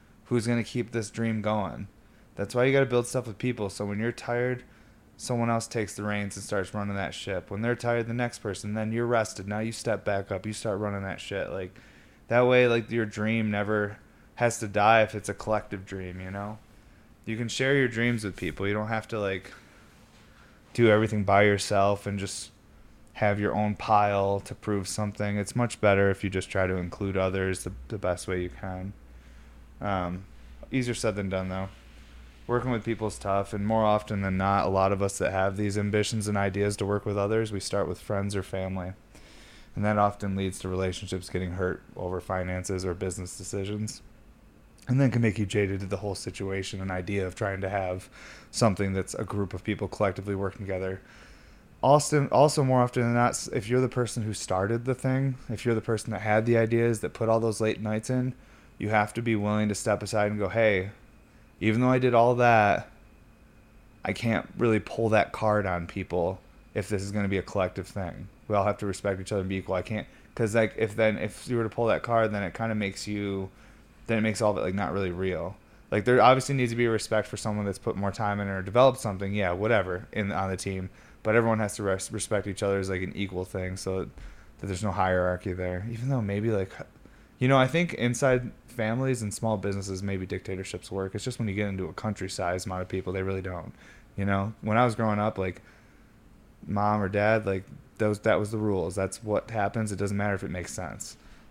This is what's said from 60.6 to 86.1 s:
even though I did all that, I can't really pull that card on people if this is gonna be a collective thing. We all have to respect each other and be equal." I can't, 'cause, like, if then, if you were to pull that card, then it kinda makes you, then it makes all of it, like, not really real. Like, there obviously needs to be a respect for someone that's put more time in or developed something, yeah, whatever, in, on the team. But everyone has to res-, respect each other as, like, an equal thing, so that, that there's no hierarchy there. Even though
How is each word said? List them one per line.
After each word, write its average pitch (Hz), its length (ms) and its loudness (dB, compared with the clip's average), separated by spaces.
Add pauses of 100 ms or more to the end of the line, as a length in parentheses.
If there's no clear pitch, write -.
even 110 200 2
though 127 100 4
I 127 80 6
did 127 160 4
all 120 220 8
that, 113 540 6 (1120)
I 98 80 -2
can't 110 440 -2
really 117 220 4
pull 113 320 -2
that 107 220 4
card 107 340 2
on 87 200 -2
people 92 540 -2 (340)
if 104 140 -4
this 98 140 -2
is 98 80 -6
gonna 101 180 -2
be 98 100 0
a 90 40 0
collective 92 460 -4
thing. 95 400 -8 (180)
We 107 80 0
all 101 100 4
have 104 140 0
to 107 80 -4
respect 98 340 -2
each 92 120 -8
other 104 80 0
and 92 80 -4
be 95 80 -2
equal." 92 180 -4
I 90 80 0
can't, 107 240 -6 (280)
'cause, 110 200 0
like, 113 220 2
if 104 180 0
then, 110 240 2
if - 300 -8
you 123 80 0
were 117 80 2
to 110 40 -2
pull 117 180 -2
that 95 160 2
card, 113 300 2
then 104 100 -2
it 90 120 -6
kinda 113 200 -4
makes 101 340 -4
you, 98 420 -4 (560)
then 117 120 2
it 104 40 2
makes 110 180 0
all 107 120 4
of 98 60 -4
it, - 40 0
like, 92 120 0
not 95 180 -2
really 95 180 0
real. 90 460 -4 (340)
Like, 104 140 2
there 123 160 6
obviously 131 340 6
needs 127 180 0
to 117 40 -6
be 120 100 2
a 117 40 2
respect 107 380 0
for - 80 -8
someone 104 280 -2
that's 98 140 -4
put - 180 -4
more 98 160 -2
time 104 280 -2
in 101 80 -4
or 95 140 -4
developed 123 360 4
something, 98 360 -4
yeah, 98 180 2
whatever, 98 600 0
in, 101 200 -2
on 95 180 -2
the 95 60 -2
team. 92 340 -6 (320)
But 107 120 2
everyone 113 240 4
has 107 180 -2
to 107 60 -8
res-, 95 300 -2
respect 101 340 -2
each 98 160 -6
other 98 160 2
as, 95 100 -2
like, 92 140 -2
an 92 140 -4
equal 92 280 -4
thing, 92 320 -6
so 95 240 -4
that, - 100 -6 (480)
that - 80 -8
there's 95 180 -4
no 101 80 0
hierarchy 92 600 2
there. 90 380 -4
Even 117 180 -6
though 131 140 0